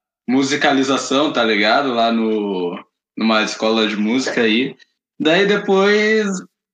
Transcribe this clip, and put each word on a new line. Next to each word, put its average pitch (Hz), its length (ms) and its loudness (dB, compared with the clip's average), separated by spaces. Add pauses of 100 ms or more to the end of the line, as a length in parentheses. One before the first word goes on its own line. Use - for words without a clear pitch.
(300)
musicalização, 135 1000 0
tá 120 120 0
ligado? 113 500 0
Lá 117 180 0
no, 104 680 -2 (400)
numa 110 260 0
escola 110 440 -2
de 104 80 -4
música 117 460 -2
aí. 120 340 0 (440)
Daí 170 280 2
depois, 208 800 2 (460)